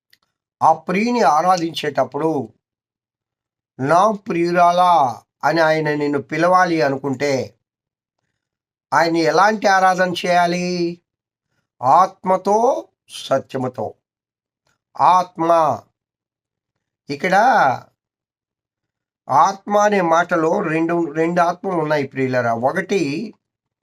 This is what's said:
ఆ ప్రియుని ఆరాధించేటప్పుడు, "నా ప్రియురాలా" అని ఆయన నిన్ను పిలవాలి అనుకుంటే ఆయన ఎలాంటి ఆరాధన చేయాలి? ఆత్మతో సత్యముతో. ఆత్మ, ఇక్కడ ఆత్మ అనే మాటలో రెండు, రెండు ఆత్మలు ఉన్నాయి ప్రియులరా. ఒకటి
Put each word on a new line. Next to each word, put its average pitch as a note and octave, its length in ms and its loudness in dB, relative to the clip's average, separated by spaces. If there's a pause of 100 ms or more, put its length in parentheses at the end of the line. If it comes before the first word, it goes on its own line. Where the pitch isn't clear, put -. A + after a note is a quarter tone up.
(640)
ఆ D3+ 100 4
ప్రియుని G#3+ 500 -2
ఆరాధించేటప్పుడు, D3+ 1300 -2 (1300)
"నా E3+ 300 4
ప్రియురాలా" F3 1120 0 (220)
అని D#3 160 0
ఆయన D#3 340 0
నిన్ను D3 280 -4
పిలవాలి E3+ 600 0
అనుకుంటే C3+ 720 -4 (1400)
ఆయన E3 220 2
ఎలాంటి F#3+ 500 2
ఆరాధన F#3 460 2
చేయాలి? F3 880 -2 (840)
ఆత్మతో F#3+ 1040 0 (200)
సత్యముతో. B2+ 840 -6 (1080)
ఆత్మ, E3 800 0 (1300)
ఇక్కడ F3 240 -2 (1900)
ఆత్మ G3 500 0
అనే G#3 220 2
మాటలో E3+ 600 0
రెండు, E3 520 -2
రెండు E3 280 -2
ఆత్మలు F3+ 340 -4
ఉన్నాయి D3+ 320 -2
ప్రియులరా. B2+ 480 -2
ఒకటి D3+ 800 -4 (480)